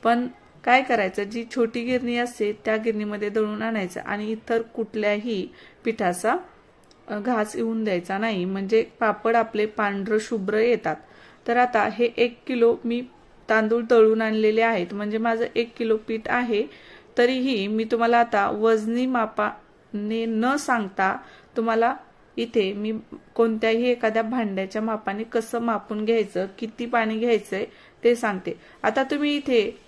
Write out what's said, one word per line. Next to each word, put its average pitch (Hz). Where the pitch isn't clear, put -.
पण 240
काय 254
करायचं, 214
जी 226
छोटी 233
गिरणी 240
असते 240
त्या 220
गिरणीमध्ये 208
दळून 214
आणायचं 220
आणि 214
इतर 226
कुठल्याही 214
पिठाचा, 220
अ, 208
घास 214
येऊन 226
द्यायचा 190
नाही, 202
म्हणजे 196
पापड 226
आपले 220
पांढरं 208
शुभ्र 208
येतात. 214
तर 240
आता 240
हे 233
एक 240
किलो 233
मी 233
तांदूळ 220
दळून 220
आणलेले 220
आहेत, 202
म्हणजे 208
माझं 226
एक 233
किलो 220
पीठ 226
आहे. 240
तरीही 247
मी 220
तुम्हाला 233
आता 220
वजनी 226
मापाने 220
न 226
सांगता 208
तुम्हाला 226
इथे 226
मी 208
कोणत्याही 226
एखाद्या 226
भांड्याच्या 214
मापाने 214
कसं 226
मापून 214
घ्यायचं, 208
किती 226
पाणी 226
घ्यायचंय 214
ते 240
सांगते. 196
आता 220
तुम्ही 294
इथे 254